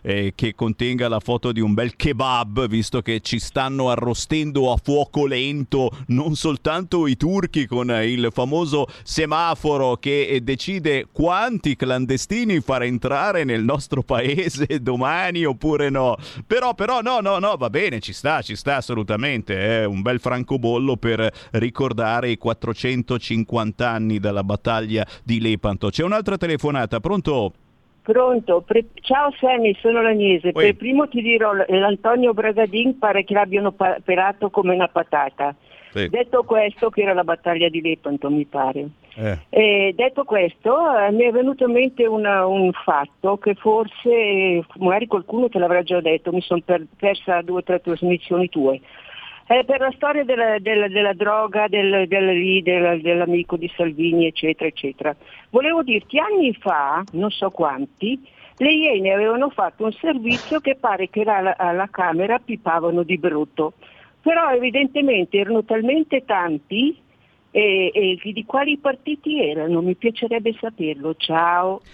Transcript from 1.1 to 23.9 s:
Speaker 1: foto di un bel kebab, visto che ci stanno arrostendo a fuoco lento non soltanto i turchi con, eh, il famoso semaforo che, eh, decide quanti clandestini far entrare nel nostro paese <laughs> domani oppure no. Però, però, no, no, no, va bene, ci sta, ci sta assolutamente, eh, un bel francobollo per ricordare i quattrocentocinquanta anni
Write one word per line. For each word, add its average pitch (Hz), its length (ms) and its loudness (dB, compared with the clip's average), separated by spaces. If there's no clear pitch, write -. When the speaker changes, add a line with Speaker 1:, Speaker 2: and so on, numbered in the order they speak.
Speaker 1:
foto 120 320 -2
di 110 80 -2
un 104 120 2
bel 117 220 0
kebab, 123 720 0
visto 113 340 -2
che 113 200 -4
ci - 180 -4
stanno 135 500 -4
arrostendo 131 800 -2
a 120 60 0
fuoco 143 500 0
lento 135 640 -2
non 147 280 0
soltanto 160 720 -2
i 131 80 0
turchi 170 500 -2
con, 123 240 -2
eh, 113 220 0
il 123 220 0
famoso 147 520 0
semaforo 151 960 0
che, 143 320 0
eh, 131 140 0
decide 143 680 -2
quanti 175 680 0
clandestini 131 840 -2
far 127 240 -2
entrare 139 640 -2
nel 120 180 -2
nostro 135 400 -2
paese 143 760 -2
<laughs> 123 40 -8
domani 165 640 -2
oppure 147 440 0
no. 127 280 0
Però, 247 280 0
però, 233 260 -2
no, 233 220 -2
no, 196 180 0
no, 190 160 0
va 123 140 -4
bene, 143 320 -2
ci - 100 -10
sta, 143 300 -2
ci 107 160 -10
sta - 160 -4
assolutamente, 110 1080 -2
eh, 110 40 2
un 98 160 -2
bel 120 180 -2
francobollo 123 760 -2
per 113 340 0
ricordare 117 800 -2
i 107 60 -2
quattrocentocinquanta 120 1500 -2
anni 110 300 -2